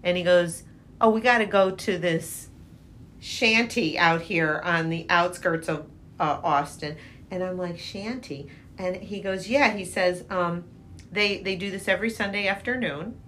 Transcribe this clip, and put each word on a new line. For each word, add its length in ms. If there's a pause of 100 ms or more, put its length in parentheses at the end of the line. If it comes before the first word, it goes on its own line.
And 120
he 60
goes, 400 (380)
"Oh, 100
we 100
gotta 260
go 260
to 260
this 500 (680)
shanty 800
out 240
here 420
on 240
the 220
outskirts 580
of, 180 (340)
uh, 240
Austin." 520 (340)
And 120
I'm 160
like, 200
"Shanty?" 720 (300)
And 180
he 240
goes, 280
"Yeah." 280
He 80
says, 460
um, 340 (460)
they, 280
they 180
do 140
this 180
every 220
Sunday 360
afternoon. 800